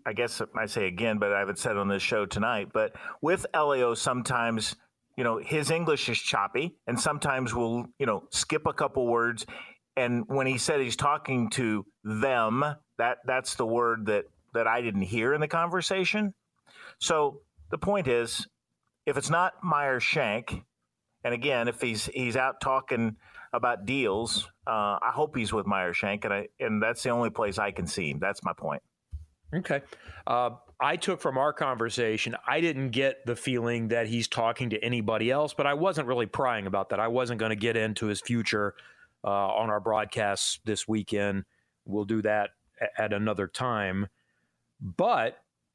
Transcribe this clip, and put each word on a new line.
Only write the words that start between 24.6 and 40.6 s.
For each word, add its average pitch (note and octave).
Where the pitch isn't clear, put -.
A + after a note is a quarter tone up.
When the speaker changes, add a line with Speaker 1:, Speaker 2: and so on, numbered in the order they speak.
Speaker 1:
uh, G#2
I A#2+
hope D3
he's A2+
with G#2+
Meyer F#2
Shank, G#2
and G#2
I, G2+
and A2
that's A#2
the B2+
only A#2+
place G#2+
I G2+
can F2
see E2
him. C#2
That's F#2
my E2+
point. D2
Speaker 2:
Okay. D3
Uh, B2
I C#3+
took F3+
from C3+
our D3
conversation, A#2
I C#3+
didn't C3+
get C3
the A#2
feeling A#2
that A#2
he's A2+
talking A#2
to G#2+
anybody A2+
else, C#3+
but C#3+
I C#3+
wasn't D#3
really A#2+
prying A2+
about G2
that. G2+
I A2+
wasn't A#2+
gonna A2
get A2+
into A2
his G#2
future, G#2+
uh, -
on G2+
our G#2
broadcasts G#2